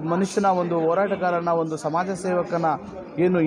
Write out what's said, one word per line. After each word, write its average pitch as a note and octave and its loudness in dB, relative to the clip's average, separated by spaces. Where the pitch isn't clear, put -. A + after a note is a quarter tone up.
ಮನುಷ್ಯನ, G3 2
ಒಂದು E3+ 0
ಹೋರಾಟಗಾರನ, F3 0
ಒಂದು D#3+ -4
ಸಮಾಜ E3+ 0
ಸೇವಕನ E3+ 0
ಏನು F3+ 4